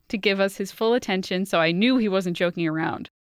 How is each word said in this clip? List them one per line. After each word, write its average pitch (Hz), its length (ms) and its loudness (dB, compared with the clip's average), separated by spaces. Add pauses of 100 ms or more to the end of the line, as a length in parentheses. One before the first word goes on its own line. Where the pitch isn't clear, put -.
to 233 100 -4
give 196 200 2
us 196 180 0
his 196 140 -6
full 226 220 0
attention, 196 540 -2
so 175 140 2
I 165 120 4
knew 226 240 2
he 220 120 2
wasn't 185 280 0
joking 175 300 0
around. 160 420 -4 (140)